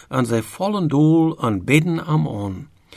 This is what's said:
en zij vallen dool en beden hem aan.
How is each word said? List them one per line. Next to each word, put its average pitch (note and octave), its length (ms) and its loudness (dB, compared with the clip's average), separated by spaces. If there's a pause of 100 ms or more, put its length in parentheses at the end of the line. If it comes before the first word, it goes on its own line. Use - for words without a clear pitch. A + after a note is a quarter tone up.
en C3 180 0
zij A2+ 160 0
vallen F#3+ 460 -4
dool D#3 520 4
en G#2 240 -2
beden D#3+ 420 0
hem D3+ 220 0
aan. G2+ 420 -8 (280)